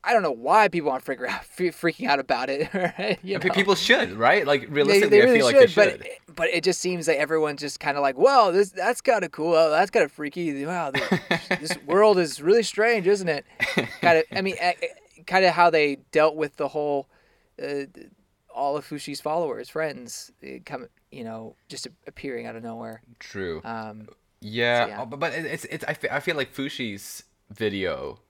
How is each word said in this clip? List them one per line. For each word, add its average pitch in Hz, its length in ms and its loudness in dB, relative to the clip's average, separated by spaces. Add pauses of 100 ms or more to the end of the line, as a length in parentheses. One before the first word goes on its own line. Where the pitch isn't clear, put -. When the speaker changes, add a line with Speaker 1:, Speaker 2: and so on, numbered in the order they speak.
Speaker 1:
I - 60 0
don't 220 100 4
know 160 100 -2
why 160 360 4
people 156 240 -2
aren't 131 140 -6
freak-, 135 140 -6
<laughs> 123 240 -6
fre-, - 240 -8
freaking 170 420 -4
out 143 100 2
about 131 300 -2
it, 143 240 -4
<laughs> - 0 -
right? 185 500 -4
You 190 120 -6
Speaker 2:
And 180 60 -6
pe-, 185 80 -2
Speaker 1:
know? - 60 -2
Speaker 2:
people 196 200 2
should, 156 380 2
right? 135 320 4
Like, 143 160 2
Speaker 1:
They, 120 60 -14
Speaker 2:
realistically, 196 420 4 (100)
Speaker 1:
they - 60 8
really 254 60 6
Speaker 2:
I 233 60 6
feel 165 80 4
like 123 100 4
Speaker 1:
should, 254 140 10
Speaker 2:
they 170 60 -6
Speaker 1:
but 202 160 6
Speaker 2:
should. - 140 -12
Speaker 1:
it, - 140 -16 (160)
but 170 140 0
it 170 140 -2
just 180 180 0
seems 175 240 -4
that 151 120 2
everyone's 151 440 -2
just 147 180 -10
kinda 143 220 -2
like, 139 160 0
"Whoa, 233 340 6
this, 196 200 2
that's 190 280 -4
kinda 202 300 0
cool. 165 260 -2
Oh, 160 160 6
that's 180 200 2
kinda 165 180 2
freaky. 147 560 -6
Wow, 165 260 -6
th-, 135 180 -4 (240)
Speaker 2:
<laughs> 175 280 -4
Speaker 1:
this 156 240 -6
world 196 340 4
is 139 220 -4
really 208 220 4
strange, 214 440 0
isn't 190 220 0
it?" 147 160 -4 (560)
Kinda, 165 220 4 (140)
I 196 40 -2
mean, 190 160 -4
Speaker 2:
<laughs> - 40 -8
Speaker 1:
a-, 180 200 0
a-, - 440 -12
kinda 185 260 2
how 175 180 4
they 147 280 2 (140)
dealt 156 240 2
with 156 220 -6
the 147 100 -4
whole, 143 400 -4 (540)
uh, 143 40 -8
th-, 143 420 -10 (460)
all 139 220 -4
of 143 100 -6
Fushi's 143 360 -12
followers, 147 480 -6
friends, 139 640 -10 (140)
uh, 131 200 -14
come, 131 220 -14 (240)
you 135 120 -16
know, 113 320 -14 (140)
just 139 180 -14
a-, 120 40 -16 (160)
appearing 123 380 -12
out 113 120 -12
of 113 60 -16
nowhere. 113 380 -14 (180)
Speaker 2:
True. 90 440 -8
Speaker 1:
Um, 110 460 -12 (320)
Speaker 2:
Yeah, 117 420 0
Speaker 1:
so, 107 60 -2
yeah. 104 120 -10
Speaker 2:
uh, 113 40 -8
but, 135 160 -14
but 156 120 -2
it, 160 120 -6
it's, 156 200 -8
it's, 156 220 -10
I 151 60 -4
fe-, - 180 -6
I 143 80 -4
feel 165 160 -4
like 135 180 -6
Fushi's 123 680 -10 (280)
video 90 680 -4 (100)